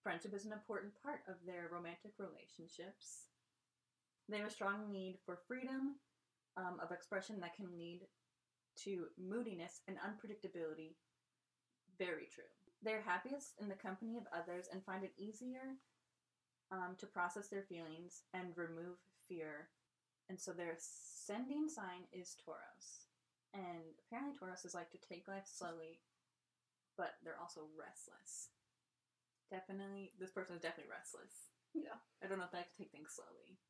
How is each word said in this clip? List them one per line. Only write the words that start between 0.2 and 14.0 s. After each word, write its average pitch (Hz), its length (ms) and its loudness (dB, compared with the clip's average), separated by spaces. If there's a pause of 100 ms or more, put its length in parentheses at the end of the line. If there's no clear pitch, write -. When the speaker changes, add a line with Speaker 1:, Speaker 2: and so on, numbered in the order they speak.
Speaker 1:
is 202 120 0
an 214 80 0
important 202 400 0 (100)
part 294 240 2
of 185 80 -4 (100)
their 175 260 0
romantic 175 460 -2
relationships. - 1120 -6 (1000)
They 208 100 4
have 208 80 4
a 214 40 0
strong 208 400 4
need 190 340 0
for 180 120 0 (100)
freedom, 262 520 4 (580)
um, 180 240 2
of 165 100 0
expression 190 500 2
that 170 140 -2
can 202 120 -2 (100)
lead 170 240 -4 (840)
to 180 220 4 (140)
moodiness 185 680 0
and 190 100 0
unpredictability. 175 960 -2 (1040)
Very 175 340 4
true. - 160 -12 (320)
They're 220 240 6
happiest 262 560 4
in 208 80 2
the 196 60 2
company 208 420 0